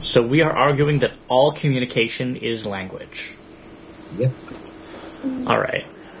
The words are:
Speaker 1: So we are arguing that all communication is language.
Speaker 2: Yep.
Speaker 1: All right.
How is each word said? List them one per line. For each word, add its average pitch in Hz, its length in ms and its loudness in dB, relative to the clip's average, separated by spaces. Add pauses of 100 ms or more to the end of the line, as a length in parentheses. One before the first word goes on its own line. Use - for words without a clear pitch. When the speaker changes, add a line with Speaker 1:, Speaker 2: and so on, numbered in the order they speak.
Speaker 1:
So - 240 4
we 139 180 4
are 156 100 2
arguing 143 480 2
that 113 120 2 (160)
all 135 240 6
communication 127 840 0
is 113 300 -4
language. - 680 -10 (840)
Speaker 2:
Yep. 131 140 2 (1120)
Speaker 1:
All 113 120 4
right. - 280 -2 (340)